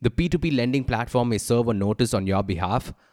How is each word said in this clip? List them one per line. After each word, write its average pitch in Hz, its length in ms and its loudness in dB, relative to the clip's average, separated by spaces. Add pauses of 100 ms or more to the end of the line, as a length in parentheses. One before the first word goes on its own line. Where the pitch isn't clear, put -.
The - 80 2
P 170 180 0
two 170 100 2
P 156 120 -2
lending 127 340 2
platform 120 460 0
may 107 80 0
serve 117 300 2
a 113 60 0
notice 104 400 0
on 95 120 -2
your 95 160 2
behalf, 98 500 -4 (200)